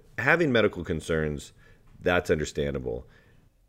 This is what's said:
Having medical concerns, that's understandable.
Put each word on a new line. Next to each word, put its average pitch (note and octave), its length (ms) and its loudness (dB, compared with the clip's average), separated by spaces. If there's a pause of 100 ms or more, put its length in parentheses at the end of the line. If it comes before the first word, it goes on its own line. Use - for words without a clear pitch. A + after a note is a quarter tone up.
(180)
Having D3 340 2
medical G#2 320 2
concerns, D#2 680 -4 (500)
that's F2+ 260 0
understandable. C#2 800 -4 (640)